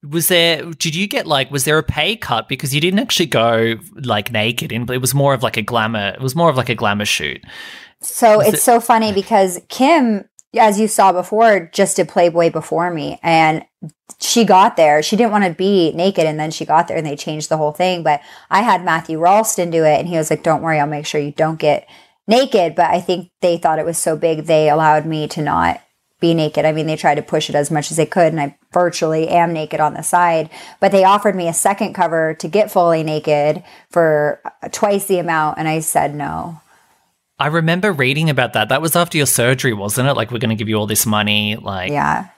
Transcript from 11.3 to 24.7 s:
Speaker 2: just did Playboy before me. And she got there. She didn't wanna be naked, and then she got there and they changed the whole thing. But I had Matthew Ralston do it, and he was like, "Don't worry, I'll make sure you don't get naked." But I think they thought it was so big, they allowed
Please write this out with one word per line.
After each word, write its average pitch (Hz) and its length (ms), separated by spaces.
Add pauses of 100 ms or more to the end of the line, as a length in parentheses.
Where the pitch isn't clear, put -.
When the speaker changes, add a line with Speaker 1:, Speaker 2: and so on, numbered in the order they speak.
Speaker 2:
just 196 240
did 170 120
Playboy 170 420
before 165 400
me. 147 320
And 160 420 (560)
she - 240
got 190 320
there. 151 260
She 175 140
didn't 226 160
wanna 196 220
be 185 380
naked, 175 340
and 151 120
then 156 120
she 160 160
got 165 220
there - 100
and 156 80
they 147 100
changed 151 320
the 160 80
whole 151 160
thing. 180 300
But 151 180 (300)
I 190 100
had 196 240
Matthew 160 340
Ralston 185 520
do 165 140
it, 151 140
and 160 100
he 170 100
was 156 120
like, 156 120
"Don't 156 200
worry, 160 180
I'll 147 60
make 151 200
sure 156 140
you 143 120
don't 156 260
get 147 280 (420)
naked." 220 460
But 165 160
I 175 100
think 175 300 (100)
they 175 160
thought 160 220
it 156 80
was 165 120
so 160 180
big, 156 280
they 156 240
allowed 151 380